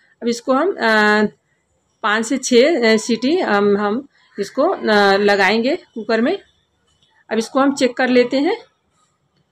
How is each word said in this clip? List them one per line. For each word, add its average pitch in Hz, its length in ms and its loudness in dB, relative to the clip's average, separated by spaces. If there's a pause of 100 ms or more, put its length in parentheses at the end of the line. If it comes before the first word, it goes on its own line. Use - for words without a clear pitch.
(220)
अब 233 60 -4
इसको 240 240 -4
हम, 320 200 0
अ, 214 520 2 (760)
पाँच 220 240 -2
से 269 120 -4
छः, 240 560 2
अ, - 20 2
सीटी, 247 440 -2
अम, 208 380 2
हम 208 300 -4 (300)
इसको, 262 300 -2
अ, 202 480 2
लगाएंगे 202 600 0
कुकर 226 440 -6
में। 320 180 -2 (920)
अब 220 80 -2
इसको 240 220 -4
हम 277 140 0
चेक 247 220 -2
कर 254 120 -2
लेते 247 280 2
हैं, 330 200 0 (960)